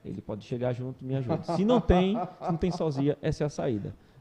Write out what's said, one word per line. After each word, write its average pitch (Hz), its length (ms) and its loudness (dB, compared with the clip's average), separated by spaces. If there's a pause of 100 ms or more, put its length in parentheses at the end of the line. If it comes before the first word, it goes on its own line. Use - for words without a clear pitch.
ele 190 160 -10
pode 107 240 -10
chegar 123 300 -2
junto 123 280 -8
e 131 60 -10
me 135 80 -2
ajuda. 135 260 -2 (140)
Se 175 80 2
não 233 160 6
tem, 185 380 4 (240)
se 180 100 -2
não 170 60 0
tem 185 120 0
sozinha, 147 520 0
essa 156 240 -2
é - 20 -2
a - 20 -2
saída, 107 460 -4 (260)